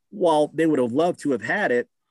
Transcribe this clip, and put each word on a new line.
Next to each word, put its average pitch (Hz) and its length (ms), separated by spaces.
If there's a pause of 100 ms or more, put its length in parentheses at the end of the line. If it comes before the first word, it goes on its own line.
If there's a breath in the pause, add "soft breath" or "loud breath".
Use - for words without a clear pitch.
(100)
while 151 380
they 156 180
would 151 120
have 123 140
loved 165 280
to 147 100
have 120 120
had 175 300
it 120 160 (220)